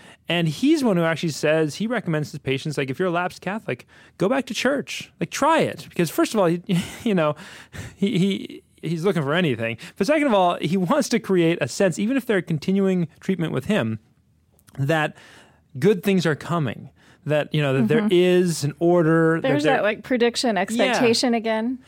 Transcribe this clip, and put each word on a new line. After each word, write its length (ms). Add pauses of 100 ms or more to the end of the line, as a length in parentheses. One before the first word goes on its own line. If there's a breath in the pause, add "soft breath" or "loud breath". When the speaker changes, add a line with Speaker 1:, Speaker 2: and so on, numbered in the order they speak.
(300 loud breath)
Speaker 1:
And 180
he's 380
one 100
who 80
actually 280
says, 440
he 120
recommends 440
his 80
patients, 380
like, 120
if 80
you're 120
a 20
lapsed 300
Catholic, 440 (320 loud breath)
go 120
back 160
to 80
church. 640
Like, 120
try 280
it. 300
Because 200
first 240
of 60
all, 60
he, 240
<laughs> 340
you 100
know, 220 (600 loud breath)
he, 200
he, 460 (180)
he's 220
looking 180
for 120
anything. 420 (220 loud breath)
But 100
second 200
of 60
all, 280
he 160
wants 320
to 100
create 400
a 80
sense, 320
even 160
if 100
they're 160
continuing 680 (100)
treatment 320
with 140
him, 340 (800)
that 360 (640 loud breath)
good 260
things 220
are 100
coming. 540 (360 soft breath)
That, 280
you 80
know, 120
that 160
there 120
Speaker 2:
Mm-hmm. 100
Speaker 1:
is 520
an 160
order. 640
Speaker 2:
There's 220
Speaker 1:
that, 60
there 80
Speaker 2:
that, 60
like, 200
prediction, 520
Speaker 1:
Yeah. 60
Speaker 2:
expectation 720
again. 540